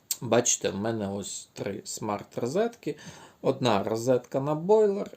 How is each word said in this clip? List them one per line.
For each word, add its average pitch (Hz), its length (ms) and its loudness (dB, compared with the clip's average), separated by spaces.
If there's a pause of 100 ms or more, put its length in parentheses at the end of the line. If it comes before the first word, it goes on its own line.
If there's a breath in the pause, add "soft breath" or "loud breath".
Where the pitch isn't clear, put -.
(200)
Бачите, 113 500 2
в 95 60 -4
мене 107 320 -2
ось 98 440 -8
три 104 320 -8
смарт-розетки. 127 1120 -4 (460 loud breath)
Одна 120 420 2
розетка 120 560 0
на 147 140 0
бойлер. 202 640 4